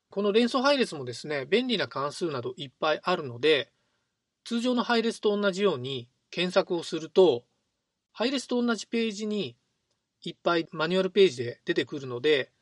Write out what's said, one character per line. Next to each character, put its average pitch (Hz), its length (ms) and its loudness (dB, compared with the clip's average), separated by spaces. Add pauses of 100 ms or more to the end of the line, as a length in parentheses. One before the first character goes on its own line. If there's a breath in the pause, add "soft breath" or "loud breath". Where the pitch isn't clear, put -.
こ 196 120 -6
の 208 100 0
連 233 160 4
想 247 140 0
配 285 160 4
列 220 160 0
も 139 120 -8
で 123 80 -8
す 135 140 -12
ね、 143 200 -6
便 220 180 2
利 233 140 -2
な 135 80 -2
関 143 260 -6
数 170 180 -4
な 131 100 -6
ど 127 140 -8
い 143 120 -12
っ 127 120 -16
ぱ 156 140 2
い - 100 -2
あ 180 120 0
る 160 80 -6
の 120 160 -10
で、 143 320 2 (760)
通 233 160 -4
常 247 140 0
の 233 80 0
配 233 180 0
列 220 180 -2
と 208 160 0
同 202 160 0
じ 190 120 -4
よ 190 100 4
う 127 60 -4
に 127 280 -8 (220)
検 180 240 -4
索 180 220 2
を 160 80 -4
す 160 160 -8
る 156 100 -10
と、 156 360 4 (680)
配 233 180 -2
列 269 160 -4
と 247 180 0
同 233 120 2
じ - 100 -10
ペ 233 220 -2
ー 220 40 -4
ジ 208 140 -8
に 202 320 -6 (640)
い 170 120 -10
っ - 80 -16
ぱ 170 180 2
い 160 120 -4
マ 160 140 -2
ニ 175 100 0
ュ 185 40 4
ア 185 40 2
ル 185 60 0
ペ 196 160 6
ー 175 40 6
ジ 127 140 -4
で 117 220 -8
出 175 80 -2
て - 120 0
く 151 120 -10
る 135 80 -10
の 123 160 -8
で 143 300 2 (100)